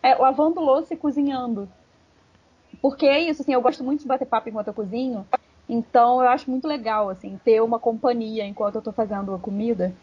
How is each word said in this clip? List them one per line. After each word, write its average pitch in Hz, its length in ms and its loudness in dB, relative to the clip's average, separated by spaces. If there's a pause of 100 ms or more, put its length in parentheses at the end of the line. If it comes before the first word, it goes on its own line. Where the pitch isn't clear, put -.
é 262 120 6
lavando 302 460 2
louça 311 340 2
e - 20 -8
cozinhando. 254 720 -2 (1120)
Porque 277 240 2
é 277 140 4
isso, 311 220 -2
assim, 277 100 0
eu 247 100 4
gosto 247 200 2
muito 285 200 -2
de - 60 -14
bater 262 180 -2
papo 226 220 -2
enquanto 214 200 -6
eu 208 60 -8
cozinho, 226 520 -6 (420)
então 240 540 4
eu 247 60 6
acho 262 220 0
muito 262 180 -4
legal, 220 400 -2
assim, 190 360 -12
ter 220 180 6
uma 226 160 0
companhia 226 680 -2
enquanto 202 320 -4
eu 214 60 -6
tô 214 100 -8
fazendo 196 420 -4
a 180 40 -8
comida. 196 640 -4